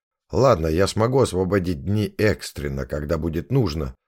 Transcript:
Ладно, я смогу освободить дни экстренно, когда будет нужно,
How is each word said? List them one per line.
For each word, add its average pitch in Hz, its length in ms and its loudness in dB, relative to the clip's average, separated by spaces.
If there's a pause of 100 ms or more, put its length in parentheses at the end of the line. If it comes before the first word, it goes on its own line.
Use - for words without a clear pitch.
(320)
Ладно, 101 360 4
я 87 200 2
смогу 123 340 2
освободить 92 640 0
дни 101 340 -2
экстренно, 71 680 -2
когда 73 320 -4
будет 82 340 -4
нужно, 80 440 -2 (120)